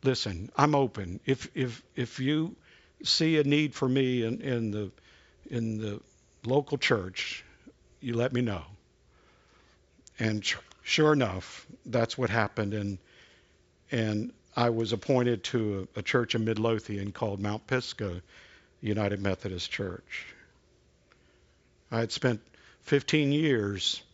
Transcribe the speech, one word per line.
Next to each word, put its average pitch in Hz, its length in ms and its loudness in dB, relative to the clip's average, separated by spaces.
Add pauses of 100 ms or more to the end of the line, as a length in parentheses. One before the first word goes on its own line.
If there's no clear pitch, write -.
"Listen, 107 540 -2
I'm 147 180 6
open. 104 520 -2
If, - 280 -2
if, 127 280 -4 (120)
if - 260 -6
you 156 360 0 (480)
see 160 320 4
a 151 80 6
need 147 300 4
for - 120 0
me 127 380 2
in, 113 160 -2
in 117 300 -2
the, 104 200 -4 (600)
in 113 260 -2
the 107 240 -6 (440)
local 139 320 0
church, - 680 -2 (560)
you 117 140 -4
let 123 180 0
me 123 80 2
know." 101 220 -2 (1600)
And 107 240 0
ch-, - 160 -2 (240)
sure 156 300 6
enough, 104 540 0 (200)
that's 117 320 0
what 120 120 0
happened. 104 440 0
And, 101 240 -4 (920)
and 110 400 0 (240)
I 120 140 4
was 113 220 0
appointed 120 520 2
to 104 500 -2
a, 107 60 -8
a - 20 -6
church 120 320 0
in 113 100 2
Midlothian 107 680 0
called 101 260 -4
Mount 104 300 -4
Pisgah 104 540 -4 (580)
United 101 400 0
Methodist 95 500 -4
Church. - 560 -8 (1700)
I 113 80 0
had 113 100 0
spent 120 300 0 (420)
fifteen 143 480 4
years 120 720 2 (120)